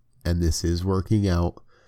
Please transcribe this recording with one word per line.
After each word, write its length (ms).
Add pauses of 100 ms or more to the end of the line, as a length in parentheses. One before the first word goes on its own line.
(240)
and 160
this 220
is 220
working 420
out, 340 (280)